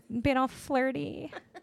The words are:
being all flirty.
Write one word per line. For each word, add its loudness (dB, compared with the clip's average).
being 4
all 4
flirty. -2